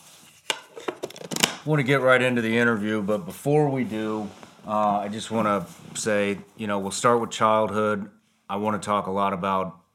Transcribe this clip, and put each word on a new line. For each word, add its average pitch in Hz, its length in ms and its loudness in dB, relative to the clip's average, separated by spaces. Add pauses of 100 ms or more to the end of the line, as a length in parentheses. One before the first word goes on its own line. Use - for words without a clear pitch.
(500)
I - 1160 -8
wanna 147 180 2
get 135 180 4
right 127 200 6
into 123 200 2
the 113 160 0
interview, 110 440 2
but 101 240 -2
before 143 440 0
we 131 140 -2
do, 107 460 -4 (360)
uh, 104 340 0
I 101 100 -4
just 107 220 -10
wanna 104 360 0 (260)
say, 101 460 0 (160)
you 110 100 -8
know, 101 140 -2
we'll 95 120 -4
start 120 280 4
with 113 120 -4
childhood. 107 800 2 (400)
I 101 60 -6
wanna 104 240 -2
talk 101 280 0
a 95 40 -4
lot 98 220 0
about 95 440 -2 (180)